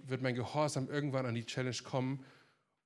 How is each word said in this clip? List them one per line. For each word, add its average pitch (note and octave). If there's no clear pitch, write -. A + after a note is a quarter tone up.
wird C3
mein B2+
Gehorsam C3
irgendwann C#3
an A#2
die A#2
Challenge B2+
kommen C3